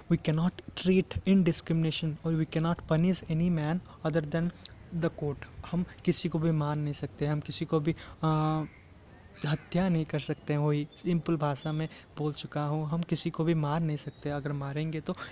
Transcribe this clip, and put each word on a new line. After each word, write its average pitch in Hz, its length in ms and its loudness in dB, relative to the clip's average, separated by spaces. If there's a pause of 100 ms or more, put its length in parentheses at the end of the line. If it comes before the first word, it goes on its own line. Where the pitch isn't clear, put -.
(120)
we 165 60 6 (100)
cannot 160 500 0
treat 185 500 2
in 196 160 8
discrimination 160 720 0 (100)
or - 0 -
we 160 300 0
cannot 165 320 0
punish 170 420 2
any - 0 -
man 165 500 2 (260)
other 151 280 0
than 170 160 0 (540)
the 165 60 2 (120)
court। 147 220 -4 (260)
हम 180 140 0 (200)
किसी 180 240 2
को 160 100 0
भी 165 120 2
मार 151 260 0
नहीं 147 180 -2
सकते, - 320 -4
हम 151 140 0
किसी - 240 -4
को 160 160 2
भी, 160 140 0 (300)
अ, 156 400 2 (840)
हत्या 175 420 0
नहीं 165 160 2
कर 151 140 -4
सकते - 340 -4
हैं। 147 80 2
वही 147 360 2
सिंपल 170 400 0
भाषा 147 360 -2
में 156 160 -2 (300)
बोल 147 140 -2
चुका - 300 -6
हूँ, 151 260 -2
हम 165 140 -2
किसी - 280 -2
को 160 140 -2
भी 170 100 4
मार 151 260 2
नहीं 156 160 0
सकते, - 340 -8
अगर 143 220 -4
मारेंगे 147 480 -4
तो - 160 -4 (160)